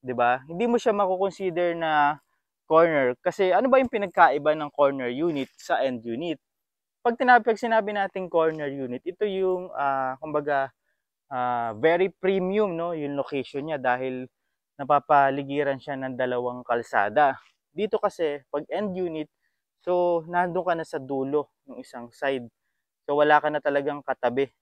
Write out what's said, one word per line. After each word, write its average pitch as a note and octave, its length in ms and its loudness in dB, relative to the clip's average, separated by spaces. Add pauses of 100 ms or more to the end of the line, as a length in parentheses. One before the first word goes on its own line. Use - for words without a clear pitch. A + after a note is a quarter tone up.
Di B2+ 80 -10
ba? B2 320 2
Hindi E3+ 240 -4
mo A#3+ 80 2
siya A#3 160 2
makukonsider F#3 880 0
na D3+ 400 2 (480)
corner. D#3 560 4
Kasi F#3 320 2
ano A#3+ 160 2
ba C4 80 6
yung C4 160 2
pinagkaiba D#3 640 2
ng D3 160 -8
corner C#3 320 2
unit C#3 480 -2
sa - 240 -4
end B2 240 -2
unit? C#3 400 -6 (600)
Pag A#3+ 160 0
tinabi, B3 280 6
pag A3+ 120 0
sinabi A3 360 0
nating F#3+ 360 -4
corner D#3+ 360 0
unit, C3+ 400 -6
ito F3+ 200 -6
yung, F#3 520 -2
ah, C3+ 400 -2
kumbaga, D3 560 -2 (560)
ah, A#2+ 480 -2
very F3 320 2
premium, F#3+ 680 -2
no? E3+ 160 -4
Yung C#3+ 240 -6
location C#3 480 -6
niya D#3 120 -6
dahil B2+ 480 -2 (520)
napapaligiran C#3 1040 2
siya C#3 160 -8
ng C3 160 -6
dalawang B2 480 -4
kalsada. A#2+ 800 0 (320)
Dito G#3 240 -2
kasi, D3+ 440 -2 (120)
pag D3 160 -2
end F#3 240 -4
unit, E3 320 -6 (560)
so, F3 480 0
nandun F3 320 -2
ka F3 160 0
na D#3+ 80 -6
sa D3 160 -8
dulo C#3 480 -2 (160)
ng B2+ 160 -16
isang A#2+ 320 -18
side. C3+ 320 -4 (560)
So, C#3+ 160 -2
wala D3+ 240 6
ka D3+ 80 0
na D3+ 80 -4
talagang C#3+ 480 -4
katabi B2+ 560 -2